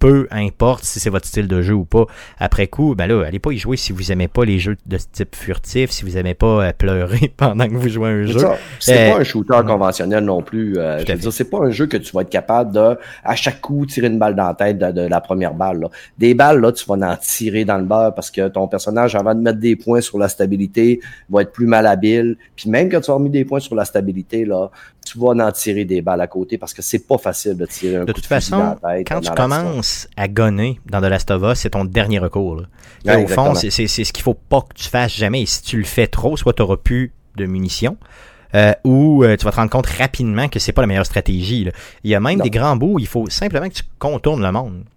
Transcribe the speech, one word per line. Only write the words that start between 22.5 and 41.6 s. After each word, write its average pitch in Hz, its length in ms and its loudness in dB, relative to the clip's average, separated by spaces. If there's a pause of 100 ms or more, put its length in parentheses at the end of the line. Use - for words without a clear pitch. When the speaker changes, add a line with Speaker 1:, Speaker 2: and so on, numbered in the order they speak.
Speaker 2:
Puis - 120 -8
même 147 220 2
quand 175 100 0
tu - 100 -6
vas 139 80 2
mettre 143 140 0
des 135 140 0
points 139 140 -4
sur 127 140 -10
la 104 120 -2
stabilité, 98 580 -4
là, 95 260 -2 (360)
tu - 120 -16
vas 120 100 2
en 117 240 2
tirer 104 320 -4
des 90 180 -2
balles 87 200 -2
à 87 40 -2
côté 92 320 -6
parce - 160 -14
que 98 80 -14
c'est - 240 -4
pas 127 120 2
facile 98 380 -4
de 87 100 -6
tirer 92 300 -4
un - 40 -2
Speaker 1:
De 90 120 -4
Speaker 2:
coup - 80 -6
Speaker 1:
toute - 100 -10
Speaker 2:
de 147 40 2
fusil - 160 -2
Speaker 1:
façon, 190 80 0
Speaker 2:
dans - 300 -2
la 87 80 -2
tête, 92 120 -6
Speaker 1:
quand - 80 -4
Speaker 2:
dans 175 40 -4
Speaker 1:
tu 170 80 -8
Speaker 2:
la 82 60 -4
tête. 127 80 0
Speaker 1:
commences 143 720 -4
à 101 120 -2
gonner 110 520 0 (100)
dans 98 100 -2
The 95 40 2
Last 95 260 0
of 92 120 0
Us, 117 160 0
c'est 104 120 -2
ton 98 140 -2
dernier 101 340 0
recours, 90 380 -2
là. 80 60 -10 (420)
Speaker 2:
Ouais, 104 80 4
Speaker 1:
Au - 20 8 (140)
fond, 95 240 2
Speaker 2:
exactement. - 20 0
Speaker 1:
c'est, 101 160 -2
c'est, 110 160 0
c'est 107 180 -2
ce - 100 -4
qu'il - 100 -10
faut 123 100 2
pas - 280 0
que - 120 -20
tu - 140 -12
fasses 123 260 0
jamais. 110 280 -2
Et 101 40 -2
si - 160 -6
tu - 140 -6
le 104 80 0
fais 110 220 2
trop, 151 320 -2
soit 123 160 2
t'auras 95 240 2
plus 127 340 0 (240)
de 101 80 -4
munitions, 95 540 -4 (560)
euh, 104 180 6 (120)
ou, 135 400 6
euh, 110 120 6
tu - 80 -4
vas 107 60 2
te - 60 -4
rendre 110 140 0
compte 127 160 0
rapidement 127 640 -2
que 123 100 -6
c'est - 140 -2
pas - 80 2
la 120 60 2
meilleure 98 200 0
stratégie, 98 580 -2